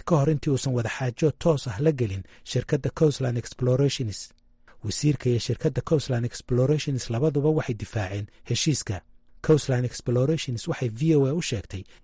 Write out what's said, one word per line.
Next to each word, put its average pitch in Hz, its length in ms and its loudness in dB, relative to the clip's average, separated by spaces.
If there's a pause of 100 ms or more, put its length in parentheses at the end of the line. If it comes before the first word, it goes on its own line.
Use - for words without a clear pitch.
ka 170 120 2
hor 139 140 4
intii 151 220 0
uusan 131 220 0
wada 113 140 0
xaajo 131 500 0
toos 147 300 2
ah 98 120 -6
la 156 120 4
gelin 104 300 -2 (220)
shirkadda - 460 -2
Coastline 135 480 2
Explorations. 123 800 0 (640)
Wasiirka 127 460 0
iyo 120 80 2
shirkadda - 440 -2
Coastline 123 440 0
Explorations 131 840 0
labaduba 143 380 0
waxay 151 260 0
difaaceen 101 520 -6 (180)
heshiiska. 117 560 0 (460)
Coastline 131 380 4
Explorations 123 840 -2
waxay 131 200 -2
V 147 280 2
O 139 100 6
A 135 80 0
u 175 80 -2
sheegtay 95 420 -6 (200)